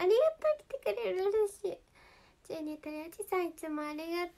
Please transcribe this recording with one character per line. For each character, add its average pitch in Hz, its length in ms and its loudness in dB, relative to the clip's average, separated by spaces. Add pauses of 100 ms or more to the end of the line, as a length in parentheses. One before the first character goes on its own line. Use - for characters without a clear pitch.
あ - 20 4
り 370 60 8
が 605 200 6
と 622 200 0
う。 605 80 -2
来 - 60 -20 (180)
て - 0 -
く 415 140 2
れ 403 160 0
る。 381 160 0
嬉 427 180 4
し - 220 -6
い。 - 100 -8 (680)
十 320 140 -8
二 302 140 -6
位、 302 60 -8
と 302 100 -10
り 302 140 -8
あ - 20 -12
え 339 40 -12
ず 403 140 -10
さ 381 140 -2
ん。 359 100 2
い 320 60 -10
つ 320 160 -8
も 302 120 -2
あ 302 120 -6
り 330 200 -4
が 349 140 0 (100)